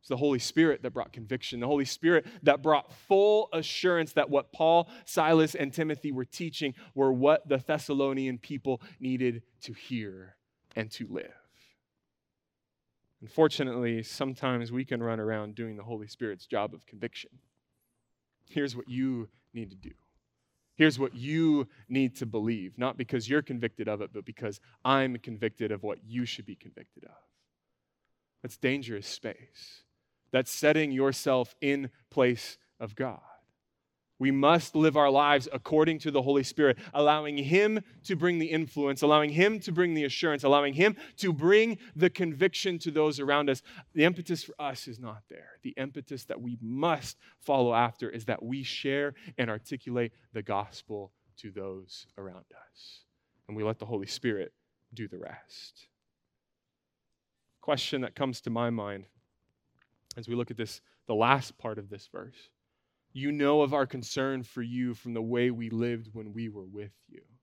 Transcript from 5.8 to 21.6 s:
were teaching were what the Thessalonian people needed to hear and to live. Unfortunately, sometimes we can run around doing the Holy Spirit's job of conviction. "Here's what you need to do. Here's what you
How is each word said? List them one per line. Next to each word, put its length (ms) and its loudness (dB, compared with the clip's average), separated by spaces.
were 140 -4
teaching 500 -6
were 180 4
what 360 4
the 100 2
Thessalonian 800 -2
people 420 -6
needed 440 -2
to 140 -14
hear 640 -12
and 180 -6
to 160 -10
live. 260 -10
Unfortunately, 840 0
sometimes 680 -4
we 140 -4
can 180 -6
run 160 -2
around 360 -6
doing 220 -10
the 80 -14
Holy 220 -10
Spirit's 400 -10
job 280 -4
of 100 -20
conviction. 560 -12
"Here's 260 -4
what 100 -12
you 440 -4
need 160 -12
to 60 -20
do. 180 -20
Here's 240 6
what 160 -2
you 520 2